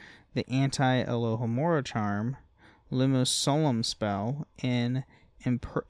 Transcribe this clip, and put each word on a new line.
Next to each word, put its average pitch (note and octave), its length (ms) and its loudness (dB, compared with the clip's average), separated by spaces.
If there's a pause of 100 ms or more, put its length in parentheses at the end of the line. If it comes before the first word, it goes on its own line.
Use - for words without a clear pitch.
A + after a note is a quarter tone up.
(340)
the - 160 -2
Anti-Alohomora B2+ 1400 0
charm, G#2+ 500 -2 (560)
Lumos C3 360 4
Solum C#3 560 2
spell, A2 600 -2 (160)
and B2 440 0 (400)
imper-, - 440 -2